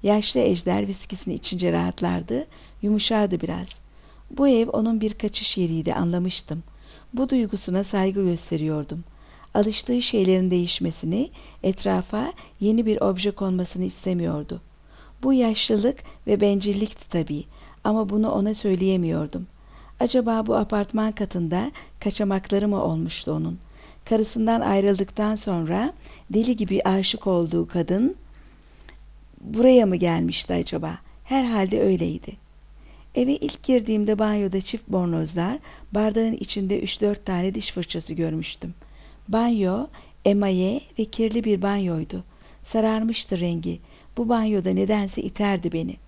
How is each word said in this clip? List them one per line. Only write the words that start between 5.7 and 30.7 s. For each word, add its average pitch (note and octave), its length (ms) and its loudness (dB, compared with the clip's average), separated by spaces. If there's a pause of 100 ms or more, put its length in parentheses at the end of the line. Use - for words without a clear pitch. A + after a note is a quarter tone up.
anlamıştım. F3 680 -2 (500)
Bu B3+ 160 0
duygusuna G3+ 560 0
saygı G3 400 0
gösteriyordum. D#3 800 -2 (500)
Alıştığı A3 480 2
şeylerin F#3 480 2
değişmesini, F3 800 0 (320)
etrafa F#3+ 680 -2 (280)
yeni A3 260 4
bir G#3+ 140 2
obje G3 300 0
konmasını F#3 540 -2
istemiyordu. F3 760 -4 (600)
Bu C4+ 100 2
yaşlılık A3+ 680 2 (240)
ve G#3 140 2
bencillikti G3+ 680 0
tabii D3 360 -2 (400)
ama G#3+ 240 2
bunu G#3+ 220 2
ona G#3 240 0
söyleyemiyordum. F3+ 920 0 (540)
Acaba A3+ 460 2
bu A3+ 100 2
apartman G#3+ 560 0
katında F#3 580 -2 (300)
kaçamakları G3+ 680 0
mı G3+ 140 0
olmuştu D#3+ 500 -2
onun? D#3+ 260 -4 (460)
Karısından A3 560 2
ayrıldıktan G3+ 720 2
sonra F#3+ 580 -2 (380)
deli A3+ 260 2
gibi G3 280 0
aşık F#3+ 420 0
olduğu E3+ 420 2
kadın F#3+ 480 0 (1200)
buraya A#3+ 460 6
mı F#3 100 2
gelmişti E3+ 560 0
acaba? E3+ 460 -4 (260)